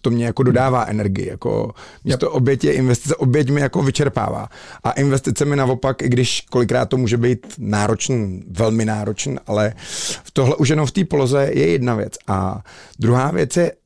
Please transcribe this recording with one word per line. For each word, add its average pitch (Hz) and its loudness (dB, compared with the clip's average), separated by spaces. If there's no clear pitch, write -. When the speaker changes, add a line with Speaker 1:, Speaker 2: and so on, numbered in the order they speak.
Speaker 1:
to 131 0
mě 120 2
jako 117 0
dodává 123 2
energii. 98 -2
Jako 110 -4
místo - 0
Speaker 2:
Yep. - -2
Speaker 1:
oběť 131 2
je 147 2
investice, 131 0
oběť 131 2
mi 143 2
jako 143 0
vyčerpává. 131 -2
A 117 0
investice 139 0
mi 147 0
naopak, 131 0
i - 0
když 120 0
kolikrát 123 2
to 131 -2
může 120 0
být 120 0
náročný, 104 -2
velmi 110 0
náročný, 110 -4
ale 104 0
v - -20
tohle 135 2
už 143 2
jenom 151 2
v 131 -2
té 190 0
poloze 139 2
je 139 2
jedna 123 2
věc. 104 -4
A 95 -2
druhá 127 2
věc 170 -2
je, 170 2